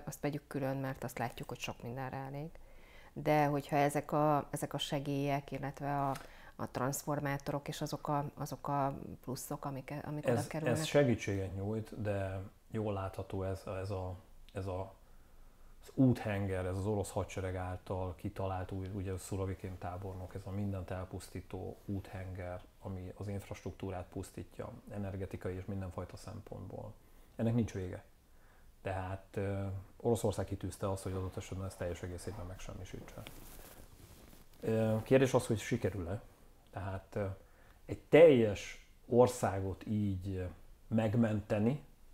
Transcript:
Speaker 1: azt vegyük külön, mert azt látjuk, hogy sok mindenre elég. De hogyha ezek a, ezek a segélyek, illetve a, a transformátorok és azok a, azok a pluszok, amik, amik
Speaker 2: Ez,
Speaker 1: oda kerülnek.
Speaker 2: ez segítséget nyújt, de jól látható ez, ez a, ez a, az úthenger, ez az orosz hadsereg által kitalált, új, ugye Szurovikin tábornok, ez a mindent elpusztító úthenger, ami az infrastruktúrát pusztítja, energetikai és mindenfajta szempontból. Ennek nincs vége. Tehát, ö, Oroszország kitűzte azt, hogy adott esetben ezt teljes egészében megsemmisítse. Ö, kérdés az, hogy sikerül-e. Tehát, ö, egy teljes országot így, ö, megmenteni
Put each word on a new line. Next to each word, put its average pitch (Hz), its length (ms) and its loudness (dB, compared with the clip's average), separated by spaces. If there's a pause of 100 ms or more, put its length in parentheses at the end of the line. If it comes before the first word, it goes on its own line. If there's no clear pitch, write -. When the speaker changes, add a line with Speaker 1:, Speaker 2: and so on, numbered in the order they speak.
Speaker 1:
azt - 160 -8
vegyük 147 260 -2
külön, 135 300 -2
mert 135 260 -4
azt 127 140 -6
látjuk, 120 320 -4
hogy 117 100 -8
sok - 240 -8
mindenre 131 340 -6
elég. 139 320 -6 (640)
De 151 320 6
hogyha 143 300 2
ezek 143 360 4
a, 151 380 4
ezek - 240 -4
a 147 40 -2
segélyek, 143 720 0
illetve 139 560 -2
a, 135 40 2 (440)
a - 160 -6
transformátorok 139 960 -2
és - 140 -4
azok 151 260 -4
a, 143 260 2
azok - 340 -6
a 139 300 2 (260)
pluszok, - 420 -6
amik, 139 280 -6 (100)
amik 151 220 -4
Speaker 2:
Ez, 120 140 4
Speaker 1:
oda - 80 -2
kerülnek. 151 300 0
Speaker 2:
ez 160 80 0
segítséget 104 720 4
nyújt, 107 460 -4
de 98 400 -2 (300)
jól 107 220 0
látható 95 500 -4
ez, 92 200 -2 (180)
ez 98 80 -4
a, 92 260 -4 (380)
ez 98 120 -4
a, 95 280 -4 (880)
az - 120 -18
úthenger, 101 720 4
ez 92 120 0
az 95 80 0
orosz 101 260 0
hadsereg 92 440 -2
által 92 600 -4
kitalált, 95 560 -4
új, 95 160 -4
ugye 95 300 -2
Szurovikin 95 600 -4
tábornok, 92 580 -8
ez 92 100 -8
a 95 60 -8
mindent 98 400 -2
elpusztító 92 920 -8
úthenger, 92 760 -6 (200)
ami 92 360 -8
az 98 100 -6
infrastruktúrát 98 800 -6
pusztítja, - 640 -10 (200)
energetikai 95 640 -4
és 92 100 -6
mindenfajta 95 520 -6
szempontból. 98 760 -10 (420)
Ennek 113 180 2
nincs 113 200 2
vége. 92 300 -6 (800)
Tehát, 92 520 -4
ö, 98 320 0 (320)
Oroszország 110 480 2
kitűzte 98 440 -4
azt, 98 140 -2
hogy 95 80 -2
adott 95 260 -2
esetben 95 280 -6
ezt 92 120 -8
teljes 87 260 -4
egészében 90 420 -6
megsemmisítse. - 800 -10 (1400)
Ö, 110 420 4
kérdés 131 300 8
az, 123 140 6
hogy 107 120 2
sikerül-e. 95 640 -2 (500)
Tehát, 95 440 -8
ö, 104 100 0 (600)
egy - 140 -6 (100)
teljes 131 800 10 (200)
országot 98 800 4
így, 101 480 2
ö, 92 80 -2 (440)
megmenteni 110 960 4 (300)